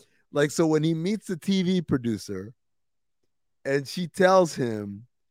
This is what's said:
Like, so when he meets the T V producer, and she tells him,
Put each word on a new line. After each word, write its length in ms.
Like, 180
so 160
when 160
he 120
meets 340
the 80
T 260
V 200
producer, 720
and 220
she 220
tells 480
him, 500